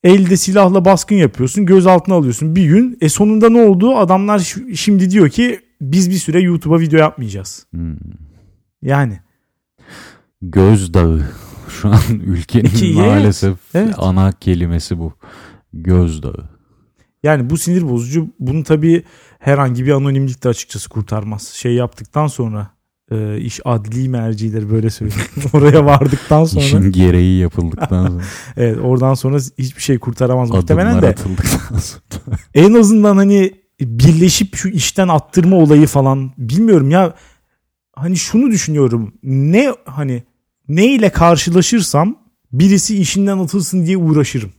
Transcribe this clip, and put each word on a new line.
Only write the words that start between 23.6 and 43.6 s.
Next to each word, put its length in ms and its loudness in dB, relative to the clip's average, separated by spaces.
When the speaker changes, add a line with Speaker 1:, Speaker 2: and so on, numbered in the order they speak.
Speaker 1:
adli 440 -4
mercileri 600 -6
böyle 180 0
söyleyeyim. 340 -8
<laughs> 160 -6
Oraya 320 4
vardıktan 600 2
sonra. 180 -2
Speaker 2:
İşin 280 2
gereği 480 2
yapıldıktan 680 -4
sonra. 160 -6
Speaker 1:
<laughs> 180 -18
Evet, 260 -2
oradan 300 0
sonra 240 -4
hiçbir 240 -10
şey 180 -2
kurtaramaz 520 -2
Speaker 2:
Adımlar 100 0
Speaker 1:
muhtemelen 400 0
de. 60 2
Speaker 2:
atıldıktan 680 -4
sonra. 640 -10
<laughs> 100 -20
Speaker 1:
En 200 6
azından 440 4
hani 360 2
birleşip 760 2
şu 140 -6
işten 380 -2
attırma 480 2
olayı 320 6
falan, 500 -2
bilmiyorum 540 2
ya. 240 0
Hani 220 -6
şunu 340 0
düşünüyorum. 600 -2
Ne, 500 0
hani 380 -8
neyle 400 2
karşılaşırsam 1080 0
birisi 460 2
işinden 400 -2
atılsın 480 -4